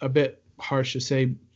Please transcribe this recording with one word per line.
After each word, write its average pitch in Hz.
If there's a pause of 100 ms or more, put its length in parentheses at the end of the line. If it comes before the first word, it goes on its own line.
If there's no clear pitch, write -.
a 139
bit 135 (180)
harsh 131
to 131
say 131 (220)